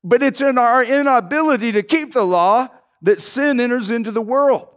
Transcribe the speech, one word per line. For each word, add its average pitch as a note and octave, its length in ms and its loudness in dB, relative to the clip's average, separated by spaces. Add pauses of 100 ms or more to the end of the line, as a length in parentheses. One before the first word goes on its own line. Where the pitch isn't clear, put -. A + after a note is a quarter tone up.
But A#3+ 200 2
it's C4+ 180 -2
in C4+ 180 0
our A#3+ 240 4
inability C4 880 0
to G3+ 100 0
keep D4+ 300 -4
the A3+ 120 0
law F#3 440 2 (340)
that G3+ 180 2
sin C#4 400 -2
enters A#3+ 300 -2
into A#3 200 -4
the A3+ 120 -4
world. C4 440 0 (100)